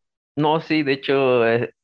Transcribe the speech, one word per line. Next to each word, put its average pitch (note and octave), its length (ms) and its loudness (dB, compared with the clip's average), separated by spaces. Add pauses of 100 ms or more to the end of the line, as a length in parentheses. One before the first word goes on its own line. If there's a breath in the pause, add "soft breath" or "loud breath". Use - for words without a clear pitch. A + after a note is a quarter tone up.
(360)
No, D#3 260 0
sí, D#3 220 -2
de C#3 100 -2
hecho, C3+ 540 0
eh, A#2 260 -2 (100)